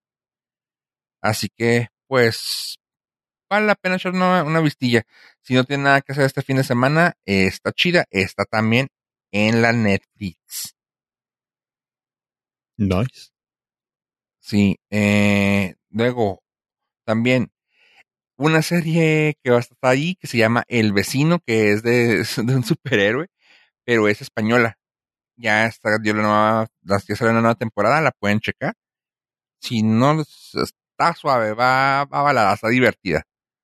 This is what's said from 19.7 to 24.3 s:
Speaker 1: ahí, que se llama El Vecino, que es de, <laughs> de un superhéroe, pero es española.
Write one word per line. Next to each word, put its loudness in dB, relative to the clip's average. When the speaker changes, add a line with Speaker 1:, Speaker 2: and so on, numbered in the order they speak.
Speaker 1:
ahí, 0
que -18
se -4
llama 2
El 0
Vecino, 0
que 2
es -2
de, 2
<laughs> -4
de 0
un -2
superhéroe, -2
pero 2
es -2
española. -2